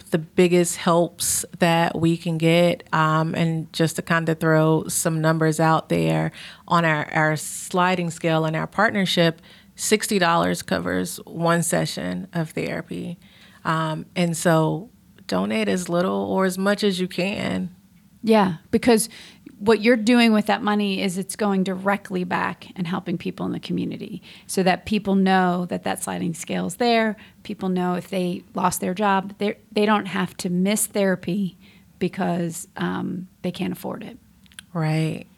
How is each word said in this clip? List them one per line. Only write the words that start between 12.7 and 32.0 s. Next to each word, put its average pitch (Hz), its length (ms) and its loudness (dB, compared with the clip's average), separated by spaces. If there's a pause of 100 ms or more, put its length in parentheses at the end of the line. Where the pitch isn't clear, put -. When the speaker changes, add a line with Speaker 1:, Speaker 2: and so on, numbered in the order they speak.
Speaker 1:
Um, 160 400 -2 (100)
and 170 220 0
so 160 540 2 (360)
donate 208 420 -2
as 180 200 -2
little 190 420 0
or 190 140 2
as 185 140 -2
much 196 260 0
as 185 160 0
you 185 80 -2
can. 185 680 -4 (480)
Speaker 2:
Yeah, 208 340 4 (140)
because 220 380 4 (500)
what 214 220 2
you're 240 160 6
doing 233 360 6
with 208 140 2
that 202 160 0
money 202 400 0
is 185 140 -2
it's 190 200 -6
going 196 280 0
directly 190 600 -2
back 185 420 -4 (100)
and 180 100 -6
helping 170 300 -4
people 180 300 -8
in 175 60 -4
the 175 80 -6
community - 600 -8 (240)
so - 160 -2
that 180 240 0
people 202 280 0
know 185 520 2
that 180 180 -8
that 190 180 -4
sliding 180 320 -4
scale 185 320 -6
is 175 100 -8
there. 226 400 0 (260)
People 190 260 -6
know 180 260 0
if 175 160 -6
they 185 320 -4 (120)
lost - 260 0
their 185 140 -2
job, 196 440 0
they're, 208 180 -2 (160)
they 208 140 2
don't 208 200 2
have 180 320 -4
to 185 120 -4
miss 190 360 2
therapy 190 720 -2 (420)
because, 175 760 -2